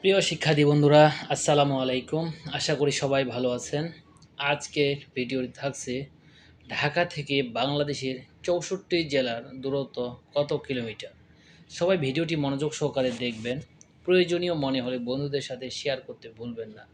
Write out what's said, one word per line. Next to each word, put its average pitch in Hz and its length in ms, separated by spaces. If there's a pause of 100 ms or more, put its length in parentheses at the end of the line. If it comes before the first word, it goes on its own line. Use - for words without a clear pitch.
প্রিয় 196 180
শিক্ষার্থী 156 440
বন্ধুরা, 147 360 (280)
আসসালামু 143 500
আলাইকুম। 131 460 (260)
আশা 151 240
করি 139 160
সবাই 139 340
ভালো 123 260
আছেন। 147 320 (560)
আজকের 143 560 (180)
ভিডিওটি 127 400
থাকছে 135 400 (760)
ঢাকা 147 360
থেকে 143 300 (160)
বাংলাদেশের 135 640 (280)
চৌষট্টি 175 560 (100)
জেলার 123 340 (160)
দূরত্ব 135 380 (340)
কত 147 200 (120)
কিলোমিটার। 117 500 (580)
সবাই 185 260
ভিডিওটি 156 380
মনোযোগ 143 380
সহকারে 135 380
দেখবেন। 120 460 (440)
প্রয়োজনীয় 175 540
মনে 135 260
হলে 127 180
বন্ধুদের 135 500
সাথে 127 200
শেয়ার 135 320
করতে - 280
ভুলবেন 113 400
না। 107 140 (100)